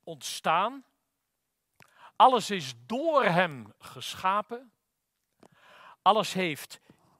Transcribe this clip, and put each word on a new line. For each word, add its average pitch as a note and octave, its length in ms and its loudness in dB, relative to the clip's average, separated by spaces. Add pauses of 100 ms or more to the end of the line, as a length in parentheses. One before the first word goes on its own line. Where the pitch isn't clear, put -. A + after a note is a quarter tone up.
ontstaan, F3+ 800 -4 (1300)
alles A#3+ 340 6
is D3+ 240 -6 (120)
door C#4 380 0
hem E3 540 0
geschapen, G#3 920 -6 (1300)
alles G3+ 300 2
heeft F3 480 -6 (400)